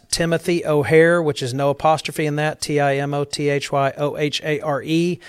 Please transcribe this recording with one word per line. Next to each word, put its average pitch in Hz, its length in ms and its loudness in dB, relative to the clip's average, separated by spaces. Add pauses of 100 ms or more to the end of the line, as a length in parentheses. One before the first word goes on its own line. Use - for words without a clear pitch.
Timothy 165 560 -2
O'Hare, 160 560 4
which 147 220 -2
is 123 100 -4
no 139 180 0
apostrophe 156 560 0
in 147 100 -2
that, 151 240 -4
T 147 180 0
I 139 160 2
M 143 180 -2
O 143 120 -2
T 143 240 -4
H 143 220 -2
Y 139 260 2
O 147 180 -2
H 151 280 -2
A 151 180 -2
R 143 200 -4
E. 165 480 0